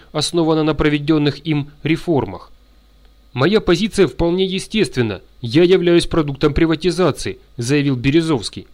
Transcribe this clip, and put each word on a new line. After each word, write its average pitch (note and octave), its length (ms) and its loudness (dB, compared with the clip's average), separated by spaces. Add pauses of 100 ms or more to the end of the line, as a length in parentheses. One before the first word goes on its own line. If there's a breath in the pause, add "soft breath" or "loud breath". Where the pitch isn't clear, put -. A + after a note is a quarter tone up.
(120)
основано D#3 520 0
на D3+ 120 0
проведённых D3 680 0
им D3 260 -4 (100)
реформах. C#3+ 720 -2 (840)
«Моя F3 260 2
позиция F#3 480 0
вполне F3 380 0
естественна, F3 760 -2 (200)
я B2 220 2
являюсь F3 420 4
продуктом D3 480 -2
приватизации», D#3+ 840 -2 (180)
заявил C#3 380 0
Березовский. C3+ 800 -2